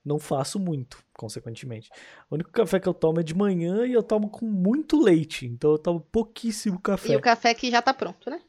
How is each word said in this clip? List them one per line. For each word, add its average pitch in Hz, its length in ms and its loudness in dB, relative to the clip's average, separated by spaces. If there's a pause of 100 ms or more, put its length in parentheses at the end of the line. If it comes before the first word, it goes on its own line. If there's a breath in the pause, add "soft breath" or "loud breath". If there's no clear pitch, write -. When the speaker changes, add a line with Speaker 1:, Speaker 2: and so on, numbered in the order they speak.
Speaker 1:
não 147 140 -2
faço 147 400 -4
muito, 156 440 -6 (120)
consequentemente. 113 760 -14 (400 loud breath)
O - 40 -6
único 160 160 -6
café 196 300 0
que 190 80 -2
eu 170 60 0
tomo 160 260 2
é - 20 0
de 156 120 -6
manhã 190 520 0
e 254 60 -2
eu 233 100 4
tomo 208 280 0
com - 160 -8
muito 220 540 2
leite, 165 460 4
então 123 260 2
eu 156 60 2
tomo 170 220 -2
pouquíssimo 220 800 -4
café. 208 320 -2
Speaker 2:
E 226 40 6
o 214 40 -2
café 233 340 2
que 247 160 -4
já 240 120 2
tá 262 100 2
pronto, 202 380 -10
né? 330 180 -8